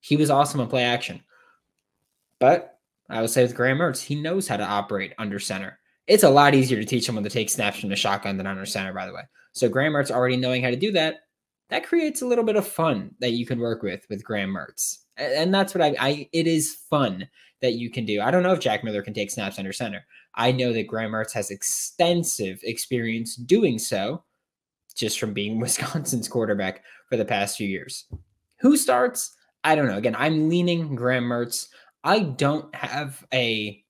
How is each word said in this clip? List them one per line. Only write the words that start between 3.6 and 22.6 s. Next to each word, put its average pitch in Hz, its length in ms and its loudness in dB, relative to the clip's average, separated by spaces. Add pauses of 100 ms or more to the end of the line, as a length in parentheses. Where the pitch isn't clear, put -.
Mertz, 156 240 0
he 143 140 -4
knows 165 320 -4
how 107 100 -2
to 104 80 -2
operate 101 520 -4
under 101 220 -6
center. 98 400 -8 (280)
It's 208 160 8
a 160 60 10
lot 143 260 8
easier 131 240 4
to 107 60 -4
teach 117 200 -2
someone 110 180 -4
to 104 60 -4
take 110 200 -2
snaps 104 300 -2
from 104 100 -6
the 101 60 -2
shotgun 101 400 -2
than 95 120 -6
under 98 180 -8
center, 95 280 -6
by 95 120 -8
the 92 80 -14
way. 90 80 -14 (320)
So 123 160 2
Graham 147 240 0
Mertz 139 180 0
already 123 260 2
knowing 127 260 0
how 127 60 2
to 123 60 0
do 190 160 -2
that, 156 300 0 (480)
that - 160 -4
creates 311 360 0
a 247 60 -4
little 240 160 2
bit 214 140 2
of 202 100 0
fun 156 520 -2
that 123 120 0
you 120 140 -2
can 120 140 -4
work 117 240 -2
with, 98 260 -6
with 104 140 -8
Graham 101 260 -4
Mertz. - 480 -6 (200)
A-, 135 220 -2
and 180 140 2
that's 196 200 2
what 175 80 2
I, 151 180 4
I, 139 340 0
it 165 140 2
is 156 280 0 (140)
fun 98 400 0 (320)
that 127 120 2
you 120 160 -6
can 117 140 -6
do. 104 180 -2
I 117 100 2
don't 180 120 4
know 185 80 2
if 175 80 2
Jack 107 240 0
Miller 104 200 -4
can 107 100 -10
take 101 180 -4
snaps 101 280 -6
under 98 120 -6
center. 104 320 -8 (320)
I 123 160 4
know 127 220 2
that 110 140 -2
Graham 110 240 -4
Mertz 110 220 -4
has 101 180 -4
extensive 165 1120 -2